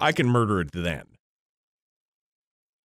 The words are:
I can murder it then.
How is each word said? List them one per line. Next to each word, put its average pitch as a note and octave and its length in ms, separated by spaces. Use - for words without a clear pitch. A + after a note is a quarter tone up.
I D3+ 100
can C3 160
murder A2+ 320
it D2+ 140
then. E2+ 320